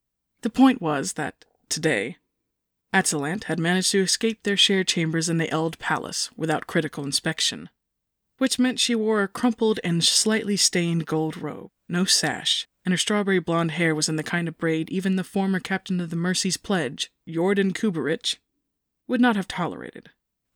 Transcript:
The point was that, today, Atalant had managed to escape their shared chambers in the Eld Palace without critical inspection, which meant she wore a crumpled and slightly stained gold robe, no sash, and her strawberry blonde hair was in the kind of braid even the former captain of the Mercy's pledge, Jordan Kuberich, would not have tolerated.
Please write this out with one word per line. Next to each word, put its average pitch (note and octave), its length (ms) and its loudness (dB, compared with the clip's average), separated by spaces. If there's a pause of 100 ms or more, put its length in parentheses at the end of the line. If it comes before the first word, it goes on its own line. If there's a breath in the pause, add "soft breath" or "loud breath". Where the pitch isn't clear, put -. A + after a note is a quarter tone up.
(440)
The A3+ 60 -2
point B3+ 320 6
was D3+ 320 -2
that, - 300 -8 (240)
today, D3+ 500 -2 (760)
Atalant E3 520 2
had D#3+ 120 -2
managed F3 360 2
to G3 100 4
escape A3 400 -2
their G3+ 120 0
shared F#3+ 320 4
chambers E3 400 0
in E3+ 120 0
the D#3+ 100 0
Eld D#3+ 300 -2
Palace - 580 -4
without D#3+ 300 -2
critical D#3 360 -2
inspection, - 680 -4 (680)
which C4 220 0
meant B3+ 200 2
she - 140 0
wore G#3+ 300 2
a F#3+ 40 0
crumpled A3+ 560 0
and E3+ 200 0
slightly G#3+ 520 2
stained E3+ 520 0
gold D#3 280 -2
robe, - 360 -10 (180)
no F3 160 0
sash, - 640 0 (180)
and F#3 80 2
her E3+ 40 2
strawberry G3 420 0
blonde E3 320 0
hair D#3+ 240 2
was D#3 120 0
in D#3+ 80 -2
the D#3 60 -2
kind E3+ 260 -2
of E3 120 -8
braid D#3+ 320 -2
even F#3+ 240 0
the F#3 80 -2
former G3 360 -2
captain F#3 400 -4
of E3+ 120 -6
the E3 40 -4
Mercy's F3+ 400 0
pledge, D#3 560 -4 (160)
Jordan F#3+ 460 2
Kuberich, E3 640 -2 (720)
would A#3+ 140 0
not A#3+ 140 6
have F#3+ 120 -2
tolerated. F2+ 640 -8 (440)